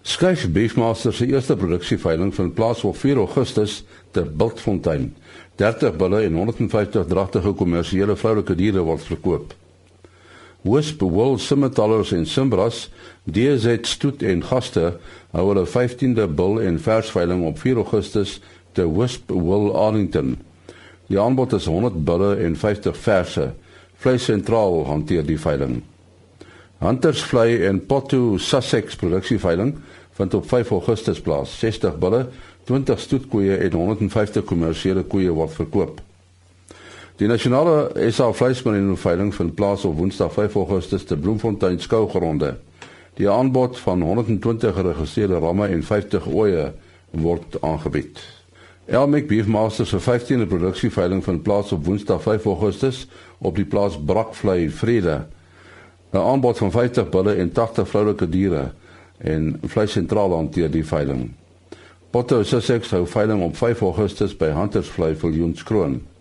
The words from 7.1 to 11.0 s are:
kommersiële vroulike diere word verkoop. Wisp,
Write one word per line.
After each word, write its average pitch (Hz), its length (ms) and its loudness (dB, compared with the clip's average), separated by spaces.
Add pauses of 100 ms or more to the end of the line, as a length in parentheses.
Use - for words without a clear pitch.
kommersiële 92 640 0
vroulike 104 400 0
diere 95 240 2
word 80 240 -2
verkoop. 85 500 -4 (1080)
Wisp, 147 400 0